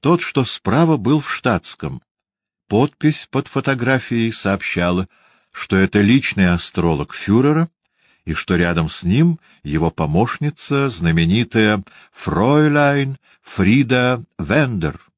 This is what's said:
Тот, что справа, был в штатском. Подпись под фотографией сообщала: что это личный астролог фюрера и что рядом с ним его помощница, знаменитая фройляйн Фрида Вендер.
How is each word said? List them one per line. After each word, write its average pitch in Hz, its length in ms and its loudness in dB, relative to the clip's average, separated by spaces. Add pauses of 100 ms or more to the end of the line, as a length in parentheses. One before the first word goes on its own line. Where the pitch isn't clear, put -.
Тот, 170 200 2
что - 240 -2
справа, 151 540 0
был 131 220 0
в - 120 -10
штатском. 82 680 -4 (680)
Подпись 143 640 0
под - 180 -4
фотографией 123 840 -2
сообщала: 92 760 -2 (480)
что - 200 -2
это 95 260 4
личный 101 500 2
астролог 82 640 -2
фюрера 147 560 0 (560)
и 82 80 -4
что 90 220 -2
рядом 85 340 0
с - 120 -14
ним 151 380 2 (220)
его 78 280 0
помощница, 139 1000 -2
знаменитая 101 920 0 (300)
фройляйн 143 1040 0 (240)
Фрида 123 840 0 (160)
Вендер. 98 640 -2 (180)